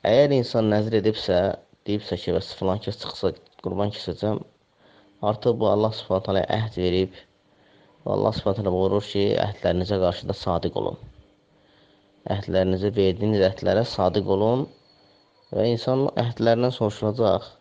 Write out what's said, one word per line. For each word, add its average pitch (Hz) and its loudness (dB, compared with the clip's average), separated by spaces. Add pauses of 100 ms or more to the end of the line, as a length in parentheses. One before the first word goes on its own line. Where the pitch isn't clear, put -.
Əgər 139 6
insan 113 2
nəzir 107 2
edibsə, 101 0 (480)
deyibsə 101 -4
ki, 87 -2
bəs 90 -4
filan 95 -2
kəs - -8
çıxsa, - -4 (320)
qurban 98 -2
kəsəcəm, 104 -4 (800)
artıq 107 0
bu 107 2
Allah 107 2
Subhanahu - -2
taalaya 95 0
əhd 110 -4
verib 92 0 (880)
və 95 -2
Allah 104 0
Subhanahu 104 -2
taala 95 0
buyurur 95 0
ki, 101 -2 (200)
əhdlərinizə 92 -2
qarşı 87 -2
da 98 -4
sadiq 87 -4
olun. - -6 (1300)
Əhdlərinizə, 95 0
verdiyiniz 95 2
əhdlərə 95 0
sadiq 95 0
olun 113 2 (840)
və 110 0
insan 131 0 (100)
əhdlərindən 117 2
soruşulacaq. 107 0 (140)